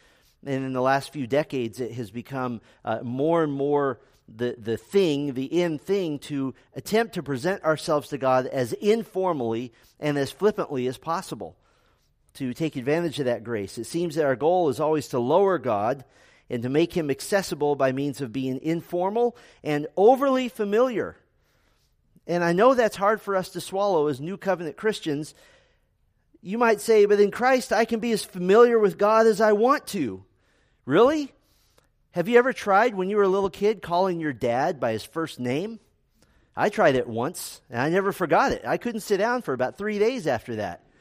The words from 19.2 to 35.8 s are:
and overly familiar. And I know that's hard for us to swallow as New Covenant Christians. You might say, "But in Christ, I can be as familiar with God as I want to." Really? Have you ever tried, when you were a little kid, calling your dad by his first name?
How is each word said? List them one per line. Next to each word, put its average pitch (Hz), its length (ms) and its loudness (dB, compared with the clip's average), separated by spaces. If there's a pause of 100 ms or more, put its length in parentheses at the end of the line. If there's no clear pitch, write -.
and 151 320 -2
overly 262 520 4
familiar. 208 680 -2 (1080)
And 175 180 0
I 170 80 2
know 226 220 6
that's 233 200 2
hard 208 260 0
for 196 140 -6
us 185 160 -2
to 175 100 -10
swallow 190 460 0
as 135 140 -2
New 175 160 -10
Covenant 175 400 -4
Christians. 160 580 -4 (1080)
You 196 180 -6
might 226 220 4
say, 214 260 6
"But 202 120 6
in 202 140 6
Christ, 254 400 2
I 220 120 4
can 226 140 -2
be 233 140 -2
as 214 100 0
familiar 220 560 6
with 196 200 2
God 220 280 6
as 214 140 4
I 214 120 6
want 240 360 2
to." 110 340 -6 (640)
Really? 254 480 4 (800)
Have 175 160 -4
you 240 100 8
ever 247 140 4
tried, 208 420 2
when 185 160 -4
you 208 60 -2
were 202 80 4
a 196 40 2
little 190 220 0
kid, 208 320 -2
calling 175 380 0
your 151 120 -4
dad 127 460 -2
by 123 140 -2
his 110 100 -4
first - 380 -8
name? 160 400 -4 (760)